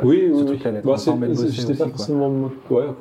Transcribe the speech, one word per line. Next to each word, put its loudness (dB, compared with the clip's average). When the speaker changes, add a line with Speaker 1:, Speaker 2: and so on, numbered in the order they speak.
Speaker 1:
Oui, 6
Speaker 2:
ce 2
Speaker 1:
oui, 2
Speaker 2:
truc-là, -2
Speaker 1:
oui. -4
Speaker 2:
la -6
Speaker 1:
Bah, 2
Speaker 2:
façon 0
Speaker 1:
c'est, -2
Speaker 2:
de 0
bosser 0
Speaker 1:
j'étais -4
Speaker 2:
aussi, -4
Speaker 1:
pas 0
Speaker 2:
quoi. -4
Speaker 1:
forcément -2
mo-, -2
ouais, 2